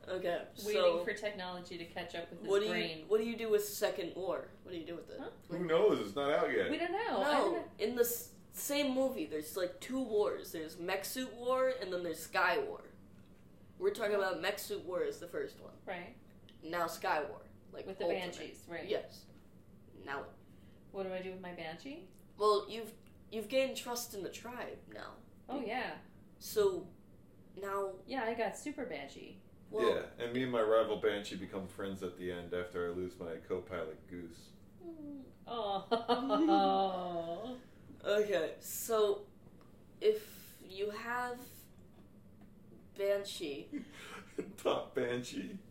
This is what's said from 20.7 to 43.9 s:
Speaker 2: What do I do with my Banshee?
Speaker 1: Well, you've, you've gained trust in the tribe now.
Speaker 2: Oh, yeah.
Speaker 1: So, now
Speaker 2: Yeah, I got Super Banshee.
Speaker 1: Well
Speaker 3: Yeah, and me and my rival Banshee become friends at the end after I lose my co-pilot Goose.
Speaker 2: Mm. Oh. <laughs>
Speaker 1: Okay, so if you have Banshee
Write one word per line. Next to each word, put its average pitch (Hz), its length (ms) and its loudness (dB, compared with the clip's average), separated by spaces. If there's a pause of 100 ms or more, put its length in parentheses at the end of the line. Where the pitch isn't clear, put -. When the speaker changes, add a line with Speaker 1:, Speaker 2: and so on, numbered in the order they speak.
Speaker 2:
What 196 140 -6
do 185 60 -4
I 185 80 -2
do 185 100 -6
with 185 120 -10
my 175 100 -8
Banshee? 175 560 -10 (300)
Speaker 1:
Well, 202 320 6
you've, 220 200 -6 (400)
you've 220 200 -4
gained 262 260 4
trust 240 380 -6
in 196 80 -6
the 160 80 -4
tribe 233 480 -10 (160)
now. - 160 -10 (400)
Speaker 2:
Oh, 269 160 -2
yeah. 220 240 -2 (480)
Speaker 1:
So, 190 480 2 (760)
now 196 300 -2 (160)
Speaker 2:
Yeah, 247 180 -4
I 233 80 0
got 220 240 -2
Super 285 300 -6
Banshee. - 560 -10 (280)
Speaker 1:
Well 110 240 4 (240)
Speaker 3:
Yeah, 120 60 -2
and 120 80 -4
me 127 120 2
and 123 80 0
my 113 100 4
rival 107 340 6
Banshee 101 400 0
become 95 300 -6
friends 95 360 -6
at 87 140 -4
the 90 160 -4
end 87 220 -6
after 87 360 0
I 87 40 -4
lose 90 260 -2
my 82 140 -6 (120)
co-pilot 85 520 -4 (100)
Goose. 85 440 -12 (300)
Speaker 2:
Mm. 302 380 -10 (260)
Oh. 196 2250 2
<laughs> - 60 -20 (400)
Speaker 1:
Okay, 196 540 4
so - 640 2 (800)
if 214 220 6 (480)
you 202 200 -2
have 240 480 -4 (1600)
Banshee 196 680 0 (500)